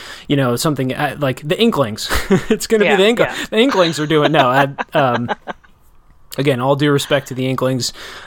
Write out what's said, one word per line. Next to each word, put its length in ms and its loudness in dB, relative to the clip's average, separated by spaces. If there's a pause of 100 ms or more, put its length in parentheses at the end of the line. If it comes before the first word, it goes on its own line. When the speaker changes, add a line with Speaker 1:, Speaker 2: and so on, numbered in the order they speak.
(300)
Speaker 1:
you 80 2
know, 180 2
something, 380 -2
uh, 260 -4
like 260 -4
the 160 -2
Inklings. 480 0 (200)
<laughs> 200 2
It's 180 -2
gonna 180 2
Speaker 2:
Yeah, 100 2
Speaker 1:
be 80 4
the 60 4
Inkling. 220 2
Speaker 2:
yeah. 180 -8
Speaker 1:
The 80 -2
Inklings 420 2
are 80 -2
doing, 240 2
no, 160 4
I, 260 2 (240)
um, 380 0
Speaker 2:
<laughs> 1000 -18
Speaker 1:
again, 220 0
all 160 2
due 160 2
respect 380 0
to 40 -8
the 140 -4
Inklings, 460 -2 (340)